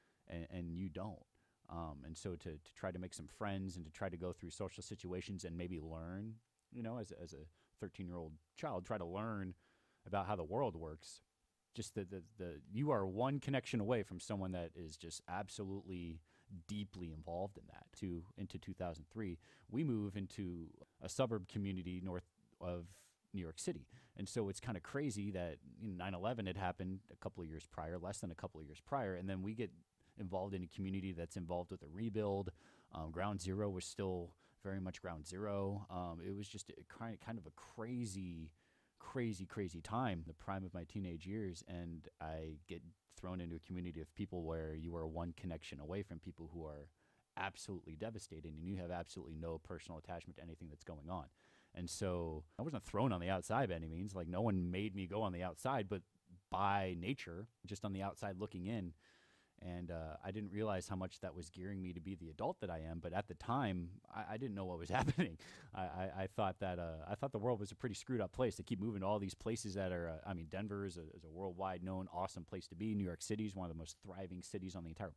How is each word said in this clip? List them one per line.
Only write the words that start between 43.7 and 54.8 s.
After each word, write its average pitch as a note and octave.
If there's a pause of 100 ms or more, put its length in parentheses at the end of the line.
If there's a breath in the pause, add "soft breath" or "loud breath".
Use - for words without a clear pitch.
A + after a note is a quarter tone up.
of -
people F2+
where D#2+
you E2
are D#2+
one E2+
connection E2
away F2+
from E2
people E2
who E2
are D2 (500 soft breath)
absolutely F#2
devastated, E2
and D#2
you F#2+
have F2
absolutely E2+
no D#2+
personal E2
attachment E2+
to C2+
anything E2
that's D2
going D#2
on. F2 (520 loud breath)
And F2
so E2+ (120)
I -
wasn't D3
thrown A2+
on F2+
the F2
outside G#2+
by F2+
any D#2+
means. F#2+
Like, F2
no F2+
one F#2
made G2